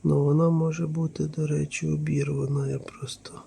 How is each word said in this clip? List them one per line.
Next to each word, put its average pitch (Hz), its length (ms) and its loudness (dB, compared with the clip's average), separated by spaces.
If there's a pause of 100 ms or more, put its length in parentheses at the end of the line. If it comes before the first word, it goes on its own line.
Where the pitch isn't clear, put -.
но 143 200 4
вона 151 260 6
може 160 380 2
бути, 160 400 -2
до 151 200 -2
речі, 147 400 -2
обірвана, 143 800 0
я 135 100 -4
просто - 680 -14